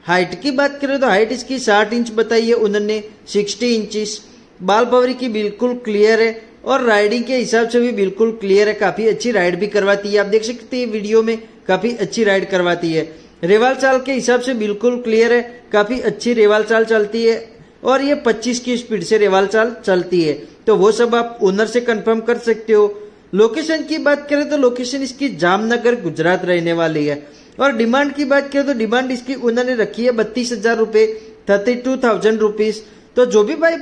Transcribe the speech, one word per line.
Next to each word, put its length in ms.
Height 360
की 100
बात 300
करें 180
तो 80
height 240
इसकी 280
साठ 340
inch 180
बताई 360
है 80
उन्होंने, 460
सिक्सटी 480
inches। 440
बाल 220
बवरी 280
की 160
बिल्कुल 440
clear 360
है 200
और 180
riding 400
के 140
हिसाब 320
से 100
भी 120
बिल्कुल 400
clear 260
है, 60
काफी 340
अच्छी 240
ride 280
भी 80
करवाती 460
है। 60
आप 60
देख 180
सकते 340
हैं 140
video 320
में 140
काफी 260
अच्छी 300
ride 260
करवाती 440
है। 160
रेवाल 320
चाल 260
के 120
हिसाब 280
से 140
बिल्कुल 460
clear 320
है, 80
काफी 300
अच्छी 320
रेवाल 300
चाल 220
चलती 400
है 260
और 180
ये 140
पच्चीस 440
की 180
स्पीड 260
से 140
रेवाल 300
चाल 280
चलती 360
है, 120
तो 80
वो 160
सब 240
आप 260
owner 240
से 160
confirm 380
कर 180
सकते 360
हो। 360
Location 480
की 140
बात 320
करें 200
तो 80
location 440
इसकी 280
जामनगर, 720
गुजरात 440
रहने 280
वाली 320
है। 120
और 160
demand 380
की 120
बात 280
करें 120
तो 80
demand 380
इसकी 240
उन्होंने 400
रखी 300
है 60
बत्तीस 400
हजार 260
रुपये, 280
थर्टी 260
टू 220
थाउजेंड 420
रुपीज। 420
तो 100
जो 180
भी 120
भाई 260